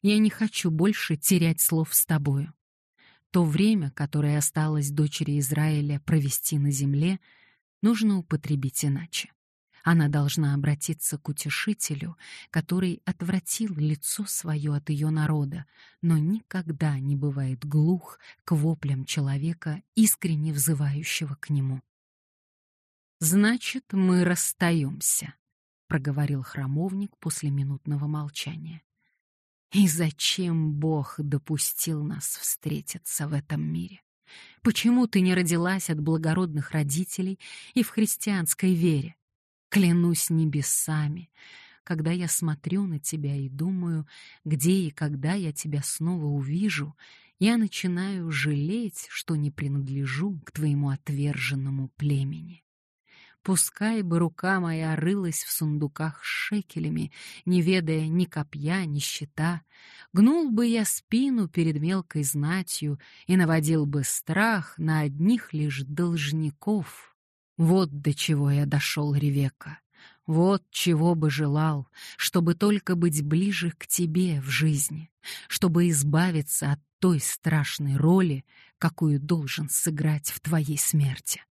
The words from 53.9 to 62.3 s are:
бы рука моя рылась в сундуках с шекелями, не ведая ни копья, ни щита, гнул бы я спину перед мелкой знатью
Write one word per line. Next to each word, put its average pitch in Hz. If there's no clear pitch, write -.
бы 170
рука 175
моя 160
рылась 175
в -
сундуках 151
с -
шекелями, 160
не 180
ведая 160
ни 175
копья, 160
ни 147
щита, 156
гнул 269
бы 233
я 226
спину 240
перед 160
мелкой 170
знатью 147